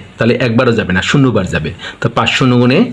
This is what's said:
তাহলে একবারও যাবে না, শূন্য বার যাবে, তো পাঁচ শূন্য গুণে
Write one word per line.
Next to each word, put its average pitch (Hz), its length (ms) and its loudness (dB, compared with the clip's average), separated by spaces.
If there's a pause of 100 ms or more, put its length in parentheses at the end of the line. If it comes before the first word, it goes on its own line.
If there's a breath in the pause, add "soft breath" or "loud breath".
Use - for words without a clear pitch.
(180)
তাহলে 117 180 0
একবারও 123 360 2
যাবে 95 220 -2
না, 92 80 0
শূন্য 139 260 2
বার 104 180 0
যাবে, 82 260 -6 (300 loud breath)
তো - 80 -2
পাঁচ 117 200 -2
শূন্য 123 280 2
গুণে 123 220 2 (140)